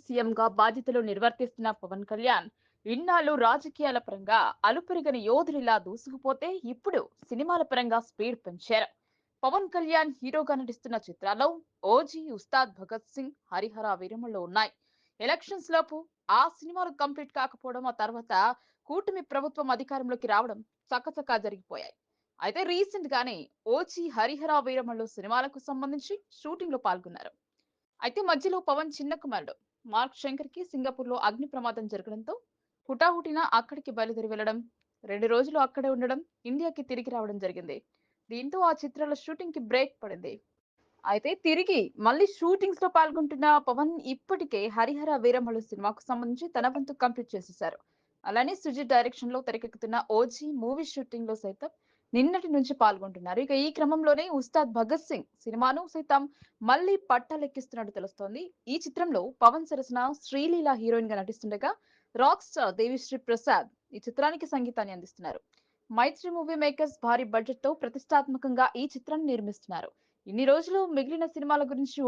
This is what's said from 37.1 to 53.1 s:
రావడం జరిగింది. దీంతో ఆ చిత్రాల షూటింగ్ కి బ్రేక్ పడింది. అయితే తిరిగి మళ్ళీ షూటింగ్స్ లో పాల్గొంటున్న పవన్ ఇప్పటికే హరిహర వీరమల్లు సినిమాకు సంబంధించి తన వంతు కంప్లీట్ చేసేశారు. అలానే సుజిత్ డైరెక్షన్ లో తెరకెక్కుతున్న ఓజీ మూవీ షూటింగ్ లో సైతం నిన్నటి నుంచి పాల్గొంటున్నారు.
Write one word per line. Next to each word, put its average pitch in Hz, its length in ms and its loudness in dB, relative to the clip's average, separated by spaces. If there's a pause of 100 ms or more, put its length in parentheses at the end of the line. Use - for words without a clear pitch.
రావడం 208 280 -4
జరిగింది. 175 340 -8 (520)
దీంతో 269 280 -6 (100)
ఆ - 20 6 (100)
చిత్రాల 294 420 -4
షూటింగ్ 320 340 -8
కి 277 40 -6 (100)
బ్రేక్ 262 220 4 (100)
పడింది. 180 300 -10 (720)
అయితే 214 260 0 (140)
తిరిగి 339 360 4 (260)
మళ్ళీ 294 180 6 (120)
షూటింగ్స్ 370 480 2
లో 359 100 4
పాల్గొంటున్న 302 520 2 (200)
పవన్ 285 260 2 (200)
ఇప్పటికే 285 480 -4 (160)
హరిహర 285 340 0 (140)
వీరమల్లు 240 440 2
సినిమాకు 208 400 -4
సంబంధించి 247 460 -4
తన 240 200 2
వంతు 277 180 -4 (100)
కంప్లీట్ 240 320 0
చేసేశారు. 180 440 -8 (500)
అలానే 254 340 2
సుజిత్ 262 300 -4
డైరెక్షన్ 247 420 4
లో 262 140 -4
తెరకెక్కుతున్న 226 480 -6 (200)
ఓజీ 240 300 2 (160)
మూవీ 277 300 -2
షూటింగ్ 233 380 -8
లో 220 120 -4
సైతం 202 280 -10 (460)
నిన్నటి 349 400 4
నుంచి 269 240 2
పాల్గొంటున్నారు. 190 640 2